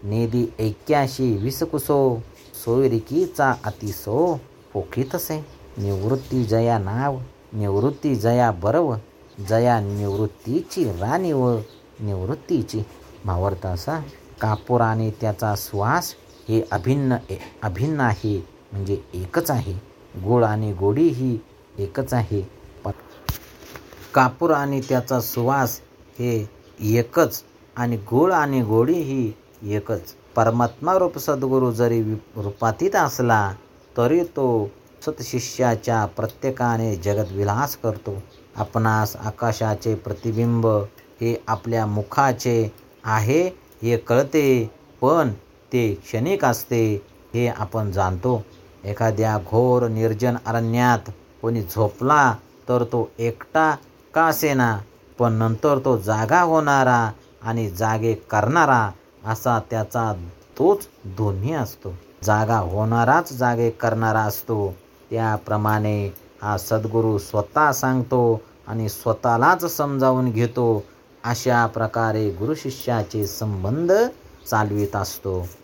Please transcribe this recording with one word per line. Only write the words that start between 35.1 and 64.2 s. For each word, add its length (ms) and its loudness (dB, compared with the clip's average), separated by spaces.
प्रत्येकाने 880 -4
जगतविलास 800 -2
करतो. 400 -6
आपणास 600 0
आकाशाचे 800 -2
प्रतिबिंब 720 -2
हे 260 -2
आपल्या 380 -2
मुखाचे 880 0
आहे 440 2
हे 140 2
कळते, 760 2
पण 320 4
ते 200 2
क्षणिक 520 -2
असते 500 0
हे 140 0
आपण 440 -4
जाणतो. 540 0
एखाद्या 540 0
घोर 500 2
निर्जन 480 0
अरण्यात 640 2
कोणी 200 -2
झोपला 760 2
तर 140 2
तो 260 -2
एकटा 560 0
का 120 4
असेना, 540 2
पण 140 2
नंतर 520 2
तो 120 4
जागा 440 2
होणारा 680 4
आणि 280 -4
जागे 440 0
करणारा 800 2
असा 340 0
त्याचा 540 -4
तोच 280 2
ध्वनी 440 -2
असतो. 420 -6
जागा 340 2
होणाराच 760 0
जागे 360 0
करणारा 520 0